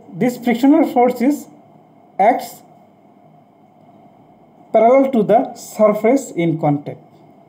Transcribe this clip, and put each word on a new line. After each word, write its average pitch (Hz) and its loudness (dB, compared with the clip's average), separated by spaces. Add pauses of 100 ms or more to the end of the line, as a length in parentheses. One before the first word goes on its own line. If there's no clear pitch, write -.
(120)
this 226 -4
frictional 277 2
force 247 0
is 285 -4 (720)
acts 233 -2 (2000)
parallel 247 4
to 226 0
the 196 0
surface 214 -2
in 165 -4
contact, 143 -4 (500)